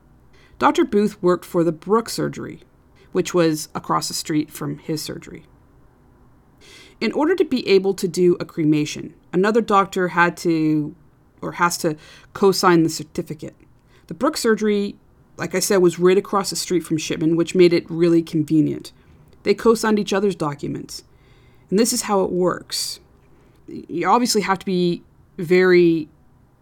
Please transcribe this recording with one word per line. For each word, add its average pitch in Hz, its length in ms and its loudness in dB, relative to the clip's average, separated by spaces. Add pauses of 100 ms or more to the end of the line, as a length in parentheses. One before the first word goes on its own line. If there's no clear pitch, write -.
(580)
Doctor 285 260 2
Booth 208 380 0
worked 180 240 0
for 170 180 0
the 170 80 -2
Brooke 214 380 -2
surgery, - 500 -8 (520)
which 180 200 -4
was 160 420 0
across 160 340 -4
the 175 60 -10
street 156 360 -4
from 147 260 -10
his 151 260 -8
surgery. - 440 -16 (1500)
In 226 100 -2
order 311 240 0
to 359 100 2
be - 220 -4
able 190 280 4
to 190 120 -6
do 175 320 2
a - 60 -6
cremation, 151 680 -2 (180)
another 214 280 2
doctor 196 480 0
had 170 280 0
to, 156 580 0 (460)
or 160 120 -8
has 175 260 -2
to, 156 180 -4 (360)
co-sign 185 520 4
the 160 40 0
certificate. 156 680 -12 (500)
The - 80 -12
Brooke 302 220 -2
surgery, 208 580 0 (420)
like 165 160 -8
I 185 60 -2
said, 196 200 2
was 170 200 4
right 180 180 6
across 196 340 -2
the 170 40 -6
street 170 300 -4
from 160 140 -4
Shipman, 156 360 -2
which 170 220 -2
made 175 160 6
it - 180 -2
really 170 320 2
convenient. 151 680 -2 (500)
They 202 100 0
co-signed 220 460 2
each 202 140 -4
other's 196 240 0
documents. - 640 -8 (680)
And 185 80 2
this 226 140 2
is 233 100 -4
how 196 200 -2
it - 80 -2
works. - 680 -4 (680)
You - 420 -8
obviously 226 340 2
have 185 180 -2
to - 60 -12
be 180 360 0 (360)
very 175 720 4 (540)